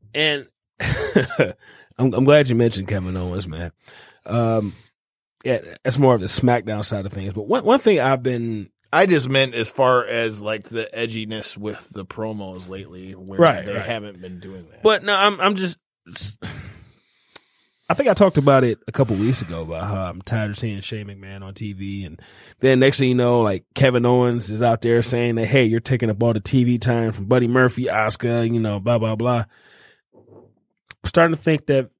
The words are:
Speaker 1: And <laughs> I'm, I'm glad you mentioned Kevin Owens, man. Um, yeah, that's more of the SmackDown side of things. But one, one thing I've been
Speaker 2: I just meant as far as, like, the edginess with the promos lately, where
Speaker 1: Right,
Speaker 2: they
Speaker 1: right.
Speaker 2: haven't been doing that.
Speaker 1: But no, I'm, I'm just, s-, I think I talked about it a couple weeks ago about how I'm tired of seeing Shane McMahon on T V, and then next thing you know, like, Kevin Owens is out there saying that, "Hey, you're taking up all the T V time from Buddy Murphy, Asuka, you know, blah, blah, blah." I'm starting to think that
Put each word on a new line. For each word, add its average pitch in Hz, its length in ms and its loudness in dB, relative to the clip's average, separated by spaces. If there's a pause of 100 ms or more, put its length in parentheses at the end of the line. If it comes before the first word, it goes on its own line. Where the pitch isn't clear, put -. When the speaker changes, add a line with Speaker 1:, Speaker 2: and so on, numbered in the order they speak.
(140)
Speaker 1:
And 147 340 -2 (160)
<laughs> - 160 -20 (1160)
I'm, 127 160 2
I'm 123 100 2
glad 143 260 6
you 120 60 2
mentioned 113 320 0
Kevin 92 300 -4
Owens, 90 300 -6
man. 85 240 -10 (540)
Um, 113 500 0 (680)
yeah, 127 160 0 (240)
that's 127 140 0
more 131 180 6
of 104 60 0
the 95 60 -6
SmackDown 110 580 0
side 101 200 -6
of 101 80 -10
things. 95 200 -8
But 104 140 -8
one, 247 180 0
one 247 140 4
thing 202 200 4
I've 131 240 0
been 117 460 -4 (240)
Speaker 2:
I 180 140 4
just 147 200 2
meant 135 280 2
as 113 140 -2
far 127 360 2
as, 113 360 -4
like, 107 280 -8
the 110 260 -8
edginess 110 600 -8
with 101 320 -10
the 98 160 -14
promos 98 640 -12
lately, 92 440 -16
where 95 260 -12
Speaker 1:
Right, 131 260 4
Speaker 2:
they 101 80 -8
Speaker 1:
right. 101 120 -6
Speaker 2:
haven't 104 360 -8
been 90 180 -16
doing 92 320 -18
that. - 120 -20
Speaker 1:
But 208 200 4
no, 202 100 0
I'm, 196 280 2
I'm 202 140 2
just, 185 220 -4 (300)
s-, - 300 -8 (1500)
I - 40 2
think 285 140 0
I 208 60 2
talked 190 240 4
about 135 260 4
it 117 240 -2
a - 60 -12
couple 113 240 0
weeks 120 240 0
ago 82 220 -8
about 82 200 -8
how 98 220 -6
I'm 90 160 -10
tired 107 300 -4
of 104 60 -10
seeing 107 220 -6
Shane 104 280 -10
McMahon 98 360 -16
on 95 100 -14
T 104 200 -10
V, 98 320 -10
and 82 160 -16 (380)
then 131 200 6
next 135 200 4
thing 131 100 2
you 123 60 2
know, 120 260 4
like, 101 240 0 (100)
Kevin 123 300 4
Owens 120 440 2
is 107 120 -4
out 117 200 2
there 117 200 2
saying 120 340 -2
that, 113 120 -2
"Hey, 131 180 4
you're 113 160 2
taking 120 280 0
up 104 140 0
all 117 100 2
the 107 60 0
T 127 240 2
V 120 140 2
time 117 340 0
from 98 140 -8
Buddy 123 220 2
Murphy, 127 380 2
Asuka, 113 680 0
you 117 100 0
know, 104 180 -2
blah, 117 180 0
blah, 110 180 -2
blah." 117 280 0 (720)
I'm - 80 -20 (800)
starting 165 320 4
to 156 60 -12
think 156 240 0
that 135 240 2 (100)